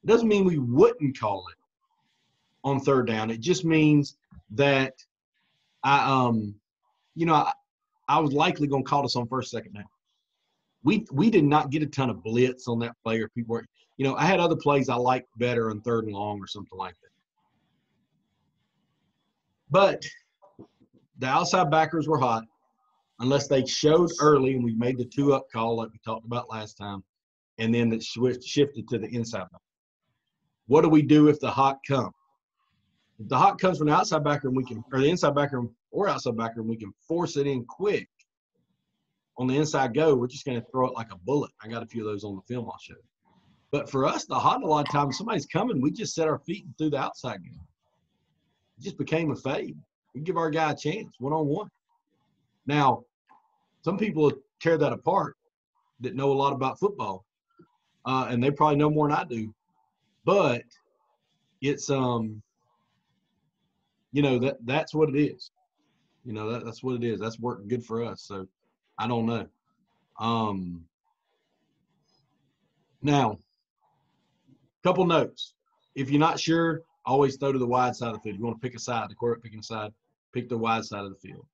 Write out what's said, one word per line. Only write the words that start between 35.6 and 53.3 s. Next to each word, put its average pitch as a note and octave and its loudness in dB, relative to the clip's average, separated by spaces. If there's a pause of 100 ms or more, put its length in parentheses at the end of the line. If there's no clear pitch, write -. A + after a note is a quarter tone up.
or F#3+ -2
outside B2+ -4
backer, A2+ -6
and A2 -6
we A2+ -4
can G2+ -14 (140)
force E3 -4
it C#3+ 0
in C3 -4
quick F#3 -4 (1300)
on B2+ -4
the C3 0
inside C#3 0
go, D3+ 4
we're B2 -2
just - -12
gonna A#2+ -6
throw B2+ 0
it B2+ -8
like A2 -10
a F#2 -18
bullet. G#2 -2 (120)
I A2 -16
got A2+ -10
a - -14
few A#2 -10
of G#2+ -6
those G2+ -10
on G2+ -10
the F#2+ -14 (100)
film B2 -8
I'll E2+ -14
show - -20
you. - -20 (680)
But C#3+ -4
for C3+ 0
us, - 0
the - -8
hot, G3 2
a G3 -6
lot D3 2
of - -6
times C#3+ 0
somebody's G#3+ -4
coming, G3 -2
we C#3+ 0
just - -8
set D#3+ 0
our D3 -2
feet - -10
and C3+ -18
threw D#3 -2
the - -4
outside A2+ -8
go. D#2+ -20 (1160)
It A2+ -20
just - -10
became D#3 -2
a A#2+ -4
fade. C#3 -6 (380)
We C3+ -10
give E3+ -4
our E3 0
guy D#3 0
a - -6
chance, F3+ -8
one-on-one. D3+ -4 (960)
Now, C3+ 2 (800)